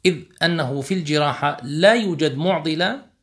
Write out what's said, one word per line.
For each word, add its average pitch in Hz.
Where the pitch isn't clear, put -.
إذ 175
أنه 147
في 165
الجراحة 147
لا 170
يوجد 160
معضلة 170